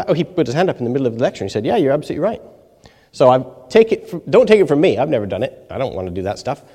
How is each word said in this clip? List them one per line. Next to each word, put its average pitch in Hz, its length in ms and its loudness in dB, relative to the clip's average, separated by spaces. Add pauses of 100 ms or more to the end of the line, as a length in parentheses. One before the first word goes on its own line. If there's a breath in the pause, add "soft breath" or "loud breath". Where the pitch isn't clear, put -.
oh, 185 60 0
he 165 100 0
put 156 240 -2
his 120 80 -4
hand 175 160 0
up - 80 -6
in 123 60 -6
the 117 60 -2
middle 135 180 -2
of 110 80 -4
the 113 40 -6
lecture, 165 220 -2
and 98 80 -6
he - 20 -8
said, 110 140 -4
"Yeah, 233 80 0
you're 147 180 2
absolutely 151 300 -4
right." 214 200 -4 (680 soft breath)
So 127 200 4
I 131 140 4 (240)
take 226 240 4
it - 180 -4
fr-, 180 60 -8 (120)
don't 208 200 4
take 214 100 6
it 185 80 4
from 160 140 2
me. 143 180 2
I've 139 100 -2
never 120 160 -2
done 98 200 -4
it. - 260 -12
I 90 80 -10
don't 123 160 -6
want 92 140 -6
to 87 40 -8
do 92 100 -6
that 95 140 -6
stuff. - 280 -8 (100)